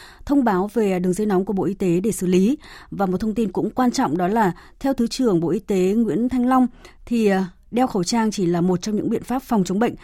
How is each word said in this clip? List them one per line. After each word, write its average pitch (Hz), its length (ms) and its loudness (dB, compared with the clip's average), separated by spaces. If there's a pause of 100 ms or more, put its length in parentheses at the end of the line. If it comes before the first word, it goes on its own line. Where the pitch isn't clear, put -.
(260)
thông 285 180 2
báo 202 300 0
về 196 260 0
đường 180 140 0
dây 208 140 -2
nóng 185 180 2
của 214 80 -4
Bộ 190 120 0
Y 185 80 -2
tế 180 260 0
để 202 120 0
xử 180 160 -4
lý. 190 300 4 (340)
Và 185 140 -2
một 185 120 0
thông 214 180 -4
tin 220 160 -2
cũng 180 180 -2
quan 247 220 0
trọng 226 260 0
đó 180 100 0
là 214 240 2 (280)
theo 269 140 0
Thứ 240 140 -2
trưởng 220 320 0
Bộ 165 100 0
Y 175 100 0
tế - 180 -2
Nguyễn 208 520 0
Thanh 247 200 0
Long 254 180 4 (380)
thì, 226 220 0
ờ, 190 160 2 (280)
đeo 254 160 2
khẩu 196 160 -2
trang 220 280 0
chỉ 202 140 -2
là 170 160 0
một 180 200 0
trong 214 140 -6
những 185 140 -2
biện 226 140 -4
pháp 254 200 -4
phòng 214 200 0
chống 185 160 -2
bệnh. 240 240 0